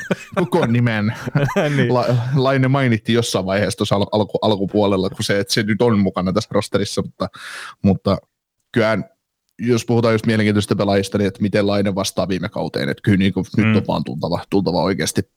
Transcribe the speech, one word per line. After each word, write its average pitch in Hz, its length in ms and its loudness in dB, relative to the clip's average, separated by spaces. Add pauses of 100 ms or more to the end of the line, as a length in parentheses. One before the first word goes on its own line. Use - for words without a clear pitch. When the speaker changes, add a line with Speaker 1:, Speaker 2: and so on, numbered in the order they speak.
Speaker 1:
<laughs> - 300 -6
koko 170 280 2
nimen. 113 480 0 (260)
Speaker 2:
<laughs> 147 360 0
Niin. 123 180 2
Speaker 1:
La-, 120 120 2 (300)
Laine 131 320 2
mainittiin 123 460 2
jossain 110 320 0
vaiheessa 95 320 0
tuossa 101 180 0
al-, 101 160 0
alku-, 107 300 0
alkupuolella, 98 680 2
kun - 140 -6
se, 101 160 0
että - 120 -6
se 117 100 0
nyt 104 200 -2
on 117 160 4
mukana 92 340 0
tässä 107 200 -2
rosterissa, 101 500 -2
mutta, - 260 -8 (540)
mutta 98 360 2 (540)
kyllähän, 110 320 2 (540)
jos 117 260 0
puhutaan 117 300 2
just 110 120 -2
mielenkiintoisista 107 500 2
pelaajista, 101 420 0
niin 101 100 2
että 95 140 -4
miten 101 240 2
Laine 101 280 0
vastaa 92 340 -4
viime 90 200 -4
kauteen, 76 400 -4
että - 140 -6
kyllä 101 160 2
niinku 95 260 0 (120)
nyt 110 100 2
Speaker 2:
Mm. 110 100 2
Speaker 1:
on 107 120 2
vaan 85 160 -2
tultava, 78 360 -4 (100)
tultava 87 320 0
oikeasti 85 400 -2 (140)